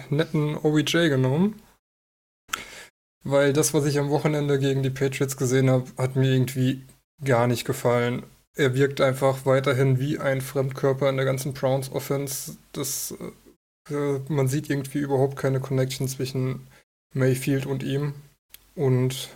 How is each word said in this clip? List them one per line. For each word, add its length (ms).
netten 480
O 160
B 80
J 280
genommen, 520
weil 300
das, 200
was 120
ich 120
am 120
Wochenende 500
gegen 240
die 60
Patriots 480
gesehen 320
hab, 280
hat 180
mir 180
irgendwie 520
gar 240
nicht 180
gefallen. 580
Er 200
wirkt 240
einfach 460
weiterhin 540
wie 200
ein 220
Fremdkörper 680
in 60
der 100
ganzen 280
Browns 380
Offense. 680
Das, 420
äh, 380
man 220
sieht 200
irgendwie 300
überhaupt 380
keine 240
Connection 460
zwischen 600
Mayfield 520
und 180
ihm. 300
Und 600